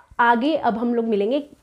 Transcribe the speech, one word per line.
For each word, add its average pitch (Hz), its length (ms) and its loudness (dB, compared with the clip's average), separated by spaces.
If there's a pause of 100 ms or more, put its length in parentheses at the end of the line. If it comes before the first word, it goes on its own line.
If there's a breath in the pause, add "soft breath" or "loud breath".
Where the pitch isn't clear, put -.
(200)
आगे 240 360 2
अब 233 220 -2
हम 240 160 -2
लोग 233 100 0
मिलेंगे, 226 440 -2 (140)